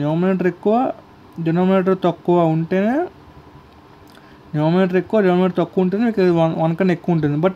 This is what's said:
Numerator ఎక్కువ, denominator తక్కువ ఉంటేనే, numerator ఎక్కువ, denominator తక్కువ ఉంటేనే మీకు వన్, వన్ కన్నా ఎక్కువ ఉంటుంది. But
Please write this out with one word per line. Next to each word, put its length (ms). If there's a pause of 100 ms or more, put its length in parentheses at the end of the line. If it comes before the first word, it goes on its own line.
Numerator 540
ఎక్కువ, 200 (720)
denominator 520 (100)
తక్కువ 480
ఉంటేనే, 400 (1600)
numerator 460
ఎక్కువ, 240
denominator 360
తక్కువ 220
ఉంటేనే 260
మీకు 180 (120)
వన్, 240
వన్ 160
కన్నా 180
ఎక్కువ 200
ఉంటుంది. 280
But 100